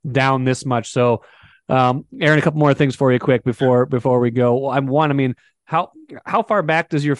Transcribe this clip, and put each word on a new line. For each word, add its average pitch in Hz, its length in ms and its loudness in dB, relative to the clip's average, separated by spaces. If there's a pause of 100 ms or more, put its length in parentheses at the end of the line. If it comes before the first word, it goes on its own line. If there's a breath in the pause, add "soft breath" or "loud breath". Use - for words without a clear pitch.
down 135 340 0
this 131 220 -2
much. 120 260 -4
So, 123 320 0 (440 soft breath)
um, 127 380 0 (140)
Aaron, 156 180 4
a 147 60 2
couple 156 160 -2
more 147 160 4
things 135 200 0
for 135 160 2
you 123 60 2
quick 123 260 0
before, 123 440 2
before 127 320 0
we 123 100 0
go. 123 400 0
I'm 135 160 -2
one, 147 240 0
I 139 40 0
mean, 131 220 -2 (360 soft breath)
how, 170 220 -4 (320)
how 214 180 -2
far 208 200 -2
back 160 260 -2
does 147 160 -2
your 143 140 -2